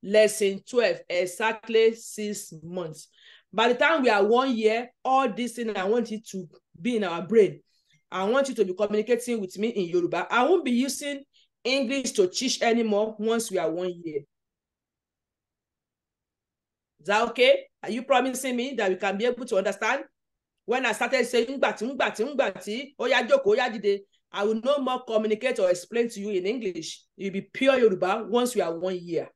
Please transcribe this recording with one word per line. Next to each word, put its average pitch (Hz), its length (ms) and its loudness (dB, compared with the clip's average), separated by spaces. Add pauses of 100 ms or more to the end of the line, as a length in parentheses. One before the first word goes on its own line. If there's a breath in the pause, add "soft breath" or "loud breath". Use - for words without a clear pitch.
Lesson 202 640 4
twelve, 208 300 2 (100)
exactly 220 840 2
six 208 580 -10 (100)
months. 170 440 -10 (440 soft breath)
By 226 180 2
the 247 60 2
time 294 280 2
we 240 60 4
are 208 140 4
one 240 320 4
year, 220 340 0 (140)
all 262 260 2
this 226 240 -6
thing, 226 220 -6
I 185 100 -4
want 226 260 0
it 214 180 -10
to 185 180 -10 (320)
be 233 180 -2
in 208 60 0
our 175 220 -4
brain. 185 360 4 (500)
I 185 140 -4
want 262 240 2
you 262 60 -6
to 214 100 2
be 185 100 -6
communicating 214 680 0
with 185 160 -10
me 214 120 -2
in 202 160 -2
Yoruba. 170 440 -2
I 240 140 4
won't 330 220 4
be 254 60 0
using 277 520 -2 (400 soft breath)
English 262 500 -2
to 190 140 4
teach - 340 -4
anymore 214 560 0
once 226 320 -2
we 185 80 -4
are 165 140 -2
one 180 200 -4 (120)
year. 151 160 -6 (2750)
Is 151 80 -16
that 220 220 2
okay? 262 360 4 (180)
Are - 60 -8
you 226 140 -4
promising 254 520 0
me 254 200 -4
that 202 140 0
we 185 80 0
can 196 200 -2
be 214 80 -2
able 247 200 -2
to 208 120 0
understand? 233 460 -2 (600)
When 254 200 0
I 247 60 2
started 247 340 0
saying, 233 220 0 (120)
"Ngbàtí, 226 360 -2
ngbàtí, 233 400 -2
ngbàtí, 233 640 -4
ó 233 100 -2
yá 254 180 4
jókòó, 262 280 4
ó - 20 2
yá 247 140 0
dìde," 202 300 0 (320)
I 196 100 -4
will 220 180 0
no 277 180 0
more 254 260 -4
communicate 220 540 0
or 190 100 2
explain 233 400 -2
to 202 100 -12
you 202 120 -6
in 180 140 -2
English. 190 600 -6 (120)
It 190 80 -10
will 196 60 -4 (100)
be - 0 -
pure 262 380 2
Yoruba 202 500 2
once 240 260 0
we 202 60 0
are 170 160 -2
one 180 220 -4
year. 170 360 -6